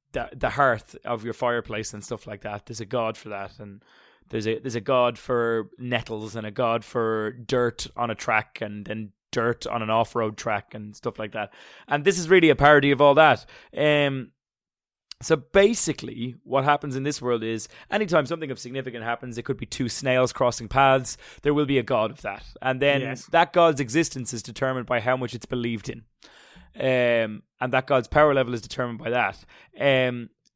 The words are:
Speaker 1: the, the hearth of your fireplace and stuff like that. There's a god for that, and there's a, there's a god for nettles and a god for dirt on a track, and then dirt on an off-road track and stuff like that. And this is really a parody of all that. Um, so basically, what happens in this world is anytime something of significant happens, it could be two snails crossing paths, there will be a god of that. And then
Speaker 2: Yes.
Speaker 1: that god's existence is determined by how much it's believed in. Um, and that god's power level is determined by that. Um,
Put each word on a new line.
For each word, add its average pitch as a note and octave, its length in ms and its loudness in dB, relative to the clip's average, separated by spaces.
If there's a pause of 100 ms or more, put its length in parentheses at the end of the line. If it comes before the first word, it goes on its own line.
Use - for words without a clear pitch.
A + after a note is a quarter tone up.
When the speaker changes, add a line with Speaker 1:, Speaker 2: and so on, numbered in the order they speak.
(120)
Speaker 1:
the, A#2+ 220 -6
the B2 160 -2
hearth C3 540 0
of A#2 200 -6
your A2+ 100 -6
fireplace A#2 600 -4
and G#2 80 -14
stuff - 240 -12
like G#2 160 -14
that. G#2 240 -12
There's A2+ 140 -12
a G#2 60 -10
god A2 300 -4
for - 140 -18
that, G2 280 -12
and G2+ 240 -18 (460)
there's A2 180 -6
a, A2+ 120 -2
there's A#2+ 160 -8
a A#2 60 -4
god B2 380 2
for A#2 600 -2
nettles A2+ 580 -6
and G#2+ 100 -8
a G#2+ 40 -10
god A2+ 340 -2
for A2 480 -4
dirt B2 540 -4 (100)
on A#2 140 -4
a A2 40 -6
track, - 460 -2
and G#2 240 -10
then A2 280 -10 (200)
dirt A#2 340 -2
on A2+ 160 -4
an A2 80 -4
off-road A2 460 0
track G#2 380 -6
and G#2 220 -14
stuff - 220 -8
like G#2+ 140 -8
that. G#2+ 200 -8 (360)
And D3 160 0
this F3+ 140 4
is E3 100 -4
really E3+ 220 8
a B2+ 60 6
parody C#3+ 340 8
of C3 100 4
all C#3+ 140 8
that. D3+ 320 6 (300)
Um, C#3+ 560 0 (880)
so E3 140 4
basically, B2+ 1080 0
what C3+ 220 0
happens D3 320 2
in C3+ 60 -4
this C#3+ 200 -4
world A#2+ 200 0
is A2+ 260 -6 (220)
anytime E3+ 360 0
something D#3+ 240 -8
of B2+ 80 -8
significant B2 460 -10
happens, A#2 340 -6
it A#2 60 -8
could C3+ 120 -4
be - 80 -10
two A#2+ 240 -4
snails B2+ 440 0
crossing A#2+ 360 -2
paths, C3+ 480 2 (260)
there D3 120 2
will D3 120 2
be C3+ 120 0
a A#2+ 40 2
god A2 280 0
of F2+ 120 -16
that. G2+ 200 -10 (180)
And C3 220 -2
then C#3+ 180 4
Speaker 2:
Yes. B2 260 -8
Speaker 1:
that E3+ 280 0
god's E3 260 4
existence B2+ 540 -4
is A2+ 80 -8
determined B2+ 440 -6
by A#2+ 140 -2
how B2+ 160 0
much B2+ 180 -6
it's A#2 120 -14
believed A#2+ 420 -4
in. A#2 140 -12 (760)
Um, A#2+ 640 0 (180)
and B2+ 120 -2
that C3 140 0
god's B2+ 220 2
power D3+ 260 6
level B2 180 0
is A#2 80 -6
determined A#2+ 380 -8
by A2+ 120 -8
that. A2+ 320 -2 (380)
Um, B2+ 480 2 (280)